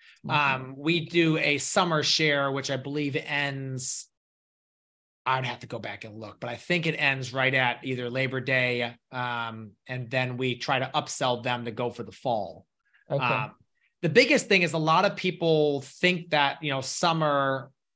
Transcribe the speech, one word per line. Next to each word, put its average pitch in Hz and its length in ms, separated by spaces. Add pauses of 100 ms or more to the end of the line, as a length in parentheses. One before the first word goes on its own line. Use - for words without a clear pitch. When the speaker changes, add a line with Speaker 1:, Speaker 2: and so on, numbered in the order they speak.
(240)
Speaker 1:
Mm-hmm. 139 420
Speaker 2:
um, 135 120
we 156 300
do 160 320
a 147 180
summer 165 460
share, 143 480
which 135 180
I 139 80
believe 139 380
ends, 135 920 (1160)
I'd 131 200
have 123 160
to 120 60
go 117 120
back 101 240
and 107 160
look, 104 200
but 120 120
I 117 60
think 170 280
it 160 80
ends 135 400
right 131 220
at 123 280
either 123 240
Labor 131 320
Day. 123 540 (180)
Um, 117 600 (160)
and 127 240
then 127 260
we 123 200
try 135 200
to 127 160
upsell 131 480
them 120 240
to 120 60
go 120 180
for 117 140
the 95 80
fall. 95 560 (420)
Speaker 1:
Okay. 139 140
Speaker 2:
Um, 113 320 (480)
the 170 60
biggest 247 380
thing 190 140
is 170 120
a 165 40
lot 160 280
of 202 100
people 156 680
think 180 480
that, 143 320
you 151 80
know, 135 120
summer, 143 880 (240)